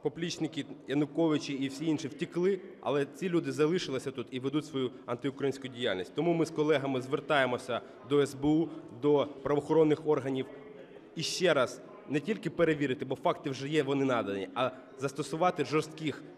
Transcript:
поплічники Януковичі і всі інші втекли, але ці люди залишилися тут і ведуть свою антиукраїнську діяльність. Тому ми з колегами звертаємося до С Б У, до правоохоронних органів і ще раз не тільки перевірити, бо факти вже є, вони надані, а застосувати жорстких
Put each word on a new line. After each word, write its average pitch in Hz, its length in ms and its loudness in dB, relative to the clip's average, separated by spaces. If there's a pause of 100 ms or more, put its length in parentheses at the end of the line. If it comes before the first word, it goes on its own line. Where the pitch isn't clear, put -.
поплічники 156 640 -4 (220)
Януковичі 147 640 0
і 135 140 -2
всі 147 180 -6
інші 147 220 0
втекли, 175 520 0 (220)
але 143 240 0
ці 185 240 -6
люди 156 220 0
залишилися 143 600 0
тут 120 200 -6
і 127 80 -4
ведуть 139 260 -2
свою 131 260 -2 (140)
антиукраїнську 135 640 -4
діяльність. 113 480 -2
Тому 165 180 2
ми 165 120 4
з 160 60 -10
колегами 139 500 2
звертаємося 131 800 2 (280)
до 143 120 6
С 131 140 2
Б 131 100 -4
У, 156 240 4 (320)
до 143 260 4 (160)
правоохоронних 151 640 4
органів 135 380 0 (680)
і 165 80 -4
ще 175 300 2
раз 127 280 2 (280)
не 143 100 2
тільки 190 300 -2
перевірити, 143 560 2
бо 135 100 -4
факти - 340 -2
вже 135 180 -6
є, 151 160 2
вони 139 220 2
надані, 101 500 0
а 123 160 2 (260)
застосувати 156 680 0
жорстких 151 580 -2 (140)